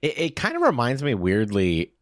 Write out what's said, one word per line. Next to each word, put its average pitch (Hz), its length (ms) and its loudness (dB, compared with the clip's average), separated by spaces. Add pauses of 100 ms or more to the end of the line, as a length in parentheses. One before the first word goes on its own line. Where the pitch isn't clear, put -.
It, 147 160 -4
it 160 180 -2
kinda 320 220 -4
reminds 135 440 0
me 143 120 0
weirdly 92 880 0